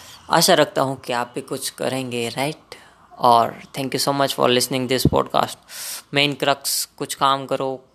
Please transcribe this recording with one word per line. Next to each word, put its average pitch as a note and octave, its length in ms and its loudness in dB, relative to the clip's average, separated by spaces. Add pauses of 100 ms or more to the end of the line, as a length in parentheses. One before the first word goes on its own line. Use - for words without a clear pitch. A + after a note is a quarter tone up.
(300)
आशा E3+ 240 4
रखता D3+ 280 4
हूँ C3+ 180 -2
कि - 140 -8
आप A#2+ 220 -4
भी C#3 60 -8
कुछ C3+ 280 -8
करेंगे, B2 600 -4
राइट? C#3+ 460 -6 (440)
और A#2 420 4 (160)
thank C3+ 180 -4
you C3 120 -2
so C#3 140 0
much C3+ 180 -2
for C3 100 4
listening B2 420 0
this B2+ 220 2
podcast। - 440 0 (560)
मेन C#3+ 200 2
क्रक्स, - 520 -2
कुछ - 300 -10
काम C#3 300 2
करो, C3 500 -6